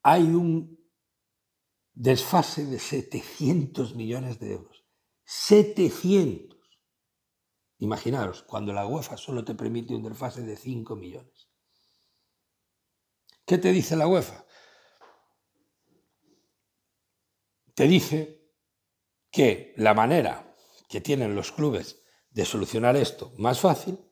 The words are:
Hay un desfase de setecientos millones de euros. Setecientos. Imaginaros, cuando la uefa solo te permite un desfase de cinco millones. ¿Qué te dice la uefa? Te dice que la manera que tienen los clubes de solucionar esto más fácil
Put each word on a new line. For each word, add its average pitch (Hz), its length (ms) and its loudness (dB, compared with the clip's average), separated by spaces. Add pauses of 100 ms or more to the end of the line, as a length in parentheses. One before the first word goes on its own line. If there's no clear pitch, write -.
Hay 165 220 6
un 165 540 0 (1160)
desfase 131 720 2
de 131 140 -6
setecientos 135 1160 -4
millones 120 440 -8
de 104 140 -10
euros. - 320 -16 (380)
Setecientos. 190 1400 2 (1160)
Imaginaros, 107 640 -6
cuando 104 300 -8
la 101 120 -4
uefa 127 300 -8
solo 120 300 -10
te 113 100 -8
permite 117 400 -6
un 110 80 -8
desfase 120 380 -10
de 110 160 -12
cinco 117 400 -10
millones. 95 520 -20 (2000)
¿Qué 180 120 2
te 185 140 2
dice 165 240 0
la 156 120 2
uefa? 175 380 0 (3250)
Te 143 140 4
dice 156 640 2 (800)
que 113 460 2
la 107 160 6
manera 113 560 2 (400)
que 101 120 -6
tienen 120 340 -2
los 95 160 -6
clubes 131 520 -6 (260)
de 98 160 -2
solucionar 113 500 0
esto - 420 -4
más 120 220 0
fácil 185 400 0 (120)